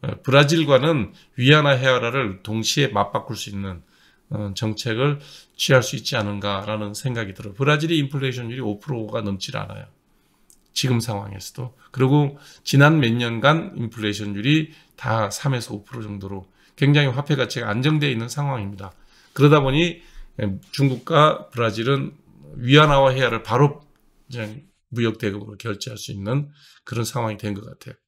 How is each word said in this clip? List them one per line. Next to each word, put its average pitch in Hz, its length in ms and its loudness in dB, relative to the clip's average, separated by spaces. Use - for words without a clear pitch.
어, - 200 -10
브라질과는 143 880 4
위안화 143 360 6
헤아라를 123 720 0
동시에 113 460 -2
맞바꿀 104 480 -4
수 - 140 -12
있는, 98 320 -10
어, 104 240 -6
정책을 117 640 -2
취할 131 260 4
수 131 140 -6
있지 123 200 -6
않은가라는 101 760 -4
생각이 113 400 -6
들어요. 104 200 -14
브라질의 151 440 0
인플레이션율이 131 640 -4
오 104 180 -4
프로가 113 420 -6
넘질 98 380 -6
않아요. 98 260 -12
지금 127 280 0
상황에서도. 104 760 -10
그리고 139 480 2
지난 147 360 6
몇 113 120 2
년간 120 640 0
인플레이션율이 107 960 -2
다 113 340 -2
삼에서 120 440 -4
오 101 100 -12
프로 120 180 -14
정도로 98 440 -12
굉장히 143 320 4
화폐 139 280 -2
가치가 120 320 -4
안정돼 143 420 0
있는 117 180 -4
상황입니다. 104 640 -6
그러다 147 260 8
보니 156 400 0
중국과 147 800 2
브라질은 117 640 -2
위안화와 139 560 6
헤아를 117 300 0
바로 143 400 2
이제 117 360 -12
무역 113 300 -2
대금으로 104 400 -6
결제할 107 400 -8
수 - 140 -12
있는 120 380 -4
그런 117 200 -4
상황이 110 320 -4
된 104 180 -6
것 101 100 -12
같아요. - 300 -20